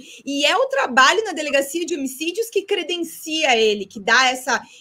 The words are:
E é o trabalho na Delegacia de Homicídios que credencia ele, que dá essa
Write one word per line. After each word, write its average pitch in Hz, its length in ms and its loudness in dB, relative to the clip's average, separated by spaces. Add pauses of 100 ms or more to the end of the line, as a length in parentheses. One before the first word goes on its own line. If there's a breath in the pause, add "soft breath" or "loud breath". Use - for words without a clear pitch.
(260 loud breath)
E 285 200 -2
é 330 120 4
o 539 80 2
trabalho 339 580 2
na 403 80 -6
Delegacia 294 540 -2
de 349 100 -4
Homicídios 320 540 -6
que 392 140 -2
credencia 311 920 -2
ele, 214 300 2
que - 120 -16
dá 226 300 4
essa 262 340 -2 (200 loud breath)